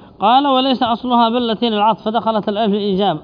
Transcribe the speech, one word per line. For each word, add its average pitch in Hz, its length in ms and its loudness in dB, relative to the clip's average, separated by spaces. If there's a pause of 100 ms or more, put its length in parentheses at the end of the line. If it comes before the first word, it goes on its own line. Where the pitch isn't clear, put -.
(200)
قال: 254 280 2
"وليس 262 360 2
أصلها 233 460 0
بل 233 220 0
التي 233 180 -2
للعطف، 208 320 0
فدخلت 220 480 -2
الألف 208 240 0
للإيجاب 196 500 0